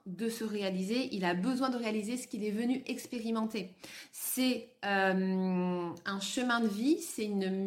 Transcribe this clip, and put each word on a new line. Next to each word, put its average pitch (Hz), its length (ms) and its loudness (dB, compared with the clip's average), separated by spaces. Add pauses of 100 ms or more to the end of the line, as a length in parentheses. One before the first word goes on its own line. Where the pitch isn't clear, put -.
de 190 220 -4
se 226 140 -4
réaliser, 208 720 -2
il 190 100 -2
a 175 100 2
besoin 247 360 2
de 247 60 -2
réaliser 220 400 -2
ce 247 100 -10
qu'il 208 180 -6
est 208 60 0
venu 240 360 0
expérimenter. 220 920 -4 (340)
C'est, - 640 0 (100)
euh, 185 1080 2 (160)
un 196 140 -2
chemin 240 380 0
de 233 80 4
vie, 226 340 2
c'est - 240 -6
une 196 240 0 (180)